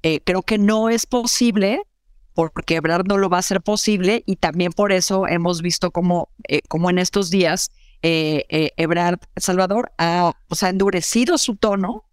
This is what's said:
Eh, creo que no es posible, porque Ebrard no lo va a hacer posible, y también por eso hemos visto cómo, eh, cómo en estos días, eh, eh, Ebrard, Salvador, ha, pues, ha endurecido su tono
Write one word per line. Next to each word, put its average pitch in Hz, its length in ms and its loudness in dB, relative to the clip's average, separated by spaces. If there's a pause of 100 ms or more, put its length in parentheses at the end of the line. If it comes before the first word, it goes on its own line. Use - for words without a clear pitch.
Eh, 160 220 0
creo 185 180 0
que 214 160 -2
no 220 320 2
es 233 160 -2
posible, 233 760 0 (520)
porque 165 420 -2
Ebrard 165 300 0
no 202 100 0
lo 196 140 2
va 180 80 2
a - 20 2
hacer 190 220 -2
posible, 208 640 0
y 185 100 -2
también 175 360 -2
por 208 200 2
eso 190 340 0
hemos 170 360 -2
visto 175 280 -2
cómo, 175 380 0 (180)
eh, 147 220 0
cómo 170 220 0
en 180 80 2
estos 180 320 0
días, 180 420 0 (300)
eh, 156 480 0
eh, 156 260 0
Ebrard, 175 420 -2 (180)
Salvador, 190 600 0
ha, 170 340 2 (140)
pues, - 160 -4
ha 185 60 0
endurecido 196 720 0
su 208 180 -2
tono 202 560 -2